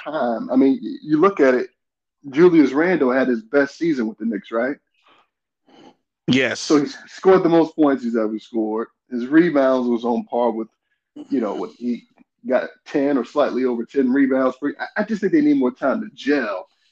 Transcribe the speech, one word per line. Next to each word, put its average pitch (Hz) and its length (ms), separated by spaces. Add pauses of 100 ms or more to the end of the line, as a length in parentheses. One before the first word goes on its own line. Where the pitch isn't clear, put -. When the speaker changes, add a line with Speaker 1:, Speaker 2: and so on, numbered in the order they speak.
Speaker 1:
time. 120 480
I 123 60
mean, 131 260
y-, 107 200
you 151 180
look 190 200
at 131 140
it, 123 140 (640)
Julius 156 420
Randle 147 400
had 131 160
his 117 140
best 139 340
season 139 320
with 107 100
the 107 60
Knicks, 107 260
right? 127 260 (1500)
Speaker 2:
Yes. 123 320
Speaker 1:
So 156 180
he 143 60
s-, 135 120 (100)
scored 185 360
the 170 60
most 165 280
points 139 260
he's 117 140
ever 110 220
scored. 110 500 (220)
His 123 160
rebounds 135 600
was 120 160
on 117 200
par 120 260
with, 110 180 (600)
you 135 120
know, 101 140
what 95 180
he 120 320 (440)
got 123 200 (160)
ten 143 340
or 117 60
slightly 127 400
over 120 200
ten 131 280
rebounds. 131 500
I, 143 240 (120)
I 208 60
just 208 160
think 185 120
they 156 80
need 147 180
more 123 140
time 123 280
to 107 140
gel. 113 520 (260)